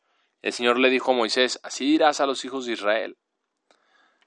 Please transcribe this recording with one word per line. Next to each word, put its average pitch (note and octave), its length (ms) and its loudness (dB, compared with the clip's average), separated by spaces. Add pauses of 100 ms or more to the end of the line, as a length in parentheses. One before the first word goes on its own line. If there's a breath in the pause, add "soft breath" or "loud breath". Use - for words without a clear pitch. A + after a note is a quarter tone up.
(440)
El G2+ 100 -4
Señor A#2+ 260 0
le C3 120 4
dijo B2+ 200 0
a B2+ 40 4
Moisés: A#2+ 480 0
'Así B2+ 220 -8
dirás D3+ 360 2
a C#3 60 0
los C3 180 -6
hijos B2+ 220 -8
de A#2+ 60 -4
Israel: G2+ 440 -4 (1080)